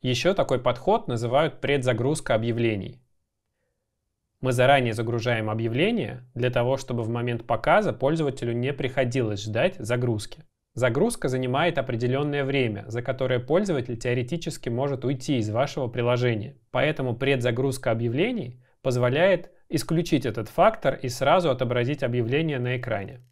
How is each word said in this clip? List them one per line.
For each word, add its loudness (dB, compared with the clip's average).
Еще 2
такой 0
подход 0
называют 0
предзагрузка 0
объявлений. -2
Мы 0
заранее 6
загружаем -2
объявление -2
для 0
того, 0
чтобы -6
в -4
момент -4
показа 2
пользователю -2
не -2
приходилось -2
ждать -2
загрузки. -4
Загрузка 0
занимает 0
определенное -2
время, -2
за -6
которое -2
пользователь 0
теоретически -4
может -4
уйти -2
из 0
вашего -2
приложения. 0
Поэтому 0
предзагрузка 0
объявлений -2
позволяет 2
исключить 0
этот -4
фактор 2
и -6
сразу 4
отобразить 0
объявление 0
на -2
экране. -6